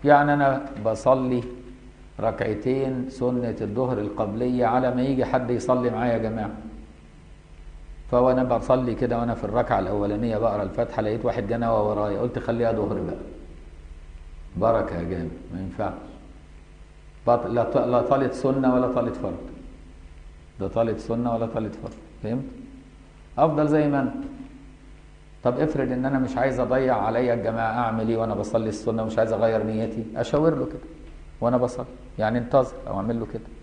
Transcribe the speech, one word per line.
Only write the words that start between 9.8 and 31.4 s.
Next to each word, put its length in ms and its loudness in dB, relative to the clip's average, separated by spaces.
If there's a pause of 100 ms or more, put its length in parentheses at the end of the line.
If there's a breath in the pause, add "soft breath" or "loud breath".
بقرا 240 2
الفاتحة، 400 -2
لقيت 220 -2
واحد 220 0
جه 100 0
نوى 240 2
ورايا، 400 0
قلت 180 0
خليها 340 0
ظهر 280 0
بقى، 160 -4 (1400)
بركة 420 2
يا 40 -4
جامع، 280 -4 (240)
ما 60 -8
ينفعش. 320 -6 (1300)
بط-، 200 4
لا 180 0
ط-، 120 -2
لا 260 4
طالت 320 2
سنة 400 2
ولا 180 2
طالت 240 -2
فرض، 340 -8 (1080)
ده 80 -2
طالت 300 0
سنة 360 -2
ولا 120 -2
طالت 280 -4
فرض. 200 -12 (280)
فهمت؟ 220 -4 (960)
أفضل 300 4
زي 200 4
ما 120 2
أنا. 140 0 (1300)
طب 160 2
افرض 320 0
إن 120 0
أنا 140 0
مش 180 0
عايز 240 2
أضيع 360 4
عليا 380 2
الجماعة، 380 0
أعمل 360 0
إيه 80 2
وأنا 180 0
بصلي 340 0
السنة 340 -2
ومش 160 -2
عايز 140 4
أغير 300 4
نيتي؟ 420 -2 (120)
أشاور 380 2
له 120 -2
كده 120 -10 (640)